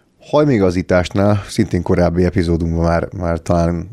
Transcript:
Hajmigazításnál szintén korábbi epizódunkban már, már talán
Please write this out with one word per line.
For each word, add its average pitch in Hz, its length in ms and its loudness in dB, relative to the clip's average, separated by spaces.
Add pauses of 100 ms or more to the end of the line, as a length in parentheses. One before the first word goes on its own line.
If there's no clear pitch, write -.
(200)
Hajmigazításnál 98 1300 2
szintén 90 340 -2
korábbi 87 420 2
epizódunkban 82 600 0
már, 82 300 0
már 85 280 -4
talán 85 520 -2